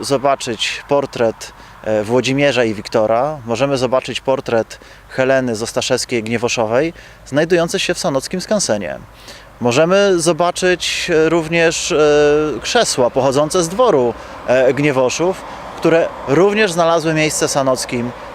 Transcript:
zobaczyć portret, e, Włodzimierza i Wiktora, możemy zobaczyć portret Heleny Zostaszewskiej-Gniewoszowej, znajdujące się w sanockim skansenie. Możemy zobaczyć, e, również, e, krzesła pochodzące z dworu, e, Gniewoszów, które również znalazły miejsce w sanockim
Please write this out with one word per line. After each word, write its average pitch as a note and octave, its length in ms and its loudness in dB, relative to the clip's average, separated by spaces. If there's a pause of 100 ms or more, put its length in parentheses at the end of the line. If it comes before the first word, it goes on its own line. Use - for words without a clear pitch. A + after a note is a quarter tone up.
zobaczyć B2+ 880 -2
portret, B2+ 640 -2 (320)
e, G#2+ 200 0
Włodzimierza B2+ 600 2
i A2 100 -2
Wiktora, A2+ 720 0
możemy B2+ 320 0
zobaczyć B2+ 420 -2
portret B2+ 580 -2 (300)
Heleny C3 460 0
Zostaszewskiej-Gniewoszowej, A#2 1400 -2 (340)
znajdujące E3 540 0
się - 140 -2
w - 40 -14
sanockim D#3+ 420 -4
skansenie. G2+ 580 -2 (640)
Możemy E3+ 600 2
zobaczyć, F3 920 0
e, D#3+ 180 4
również, E3 640 0
e, E3 40 2 (640)
krzesła C#3 500 0
pochodzące C#3 520 2
z E3 60 -2
dworu, E3 460 2 (320)
e, B2+ 280 4
Gniewoszów, C#3+ 720 0 (320)
które E3 320 2 (200)
również G3+ 440 4
znalazły E3 420 2
miejsce D#3 340 0
w - 20 -4
sanockim C3 600 -2 (240)